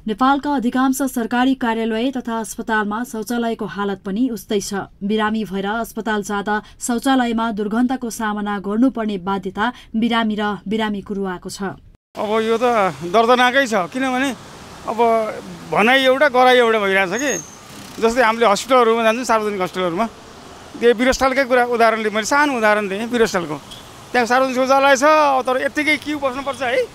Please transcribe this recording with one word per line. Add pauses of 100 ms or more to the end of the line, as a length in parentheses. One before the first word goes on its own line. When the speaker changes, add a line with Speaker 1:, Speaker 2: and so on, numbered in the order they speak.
Speaker 1:
नेपालका
अधिकांश
सरकारी
कार्यालय
तथा
अस्पतालमा
शौचालयको
हालत
पनि
उस्तै
छ। (280)
बिरामी
भएर
अस्पताल
जाँदा (160)
शौचालयमा
दुर्गन्धको
सामना
गर्नुपर्ने
बाध्यता (240)
बिरामी
र
बिरामी
कुरुवाको
छ। (480)
Speaker 2:
अब (160)
यो
त
दर्दनाकै
छ,
किनभने (560)
अब (760)
भनाइ
एउटा,
गराइ
एउटा
भइरहेछ
कि। (720)
जस्तै
हामीले
हस्पिटलहरूमा
जान्छौँ,
सार्वजनिक
हस्पिटलहरूमा, (800)
त्यो
वीरस्थलकै
कुरा,
उदाहरणले
मैले
सानो
उदाहरण
दिएँ
वीरस्थलको। (560)
त्यहाँ
सार्वजनिक
शौचालय
छ, (440)
तर
यत्तिकै
क्यु
बस्नुपर्छ
है।